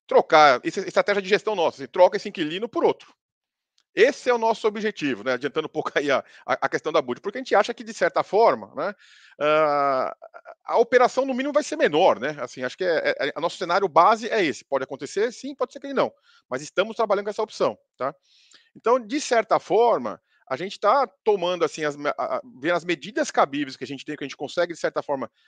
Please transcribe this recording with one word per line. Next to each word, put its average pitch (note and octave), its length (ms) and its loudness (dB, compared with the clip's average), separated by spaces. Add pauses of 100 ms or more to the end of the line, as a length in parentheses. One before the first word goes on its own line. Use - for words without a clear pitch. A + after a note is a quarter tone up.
Trocar, D3+ 600 6
isso E3 160 -4
é F3+ 60 -6
estratégia G3+ 340 0
de F#3 80 -10
gestão G#3 260 0
nossa, D#3 260 -2
assim, C3+ 80 -12
troca G#3 280 6
esse - 100 -8
inquilino F#3 400 -6
por B3 160 -4
outro. - 300 0 (840)
Esse B3+ 320 2
é B3 60 2
o A#3 60 0
nosso A3+ 280 0
objetivo, G3+ 560 -4
né? B2+ 100 -2
Adiantando C#3+ 340 -6
um - 40 -12
pouco - 240 -8
aí D3+ 140 0
a, C3 80 4 (280)
a, B2 80 0 (120)
a - 20 2
questão D#3 240 -4
da D#3+ 80 4
Bud, B2 220 -4
porque G3+ 160 -10
a C4 40 -8
gente - 120 -4
acha G#3+ 220 2
que, - 80 -18
de A3 100 -14
certa E3+ 300 0
forma, D3 520 2
né, F3+ 180 -6 (460)
ah, C#3+ 800 2 (480)
a D#3+ 140 0
operação, B3 480 4
no C4 60 -4
mínimo, C4 200 -4
vai D4+ 80 2
ser D4 140 -6
menor, E3 440 4
né? D3 200 -6
Assim, B2+ 240 -10
acho B2+ 120 -6
que - 80 -6
é, D#3+ 360 0
é, C#3+ 100 -2
é, - 80 -10
o - 20 -8
nosso E3 160 -4
cenário F#3 320 0
base G3 420 4
é G#3+ 140 0
esse. C#3 220 -4
Pode C3+ 180 -2
acontecer, D3 480 -6
sim, C#4 220 -12
pode - 200 -6
ser C#4 60 -16
que C#4 140 -12
não. G#3 180 0 (380)
Mas C3 140 -6
estamos G3+ 320 -4
trabalhando G3+ 300 0
com G#3+ 40 -6
essa G#3+ 140 -6
opção, D3+ 340 -4 (180)
tá? C3+ 180 -6 (600)
Então, B3 240 2
de A#3+ 220 -6
certa G#3+ 380 2
forma, F3 600 2 (300)
a C3 80 -4
gente F#3 220 -10
tá B3 260 4 (180)
tomando, F3+ 400 0
assim, D3+ 220 -2
as C#3+ 100 -2
me-, D3 140 -4
a, - 280 -4
a, - 40 -6 (180)
vendo D#3+ 160 -2
as E3 80 -2
medidas F3+ 460 -4
cabíveis C#3+ 480 -2
que - 60 -8
a A#2 40 -10
gente C3+ 160 -10
tem, D3+ 120 -10
que C#3+ 80 -10
a C#3+ 40 -8
gente - 80 -12
consegue, E3+ 380 -4
de D#3 60 -14
certa D3+ 240 -4
forma, C3 260 -6 (180)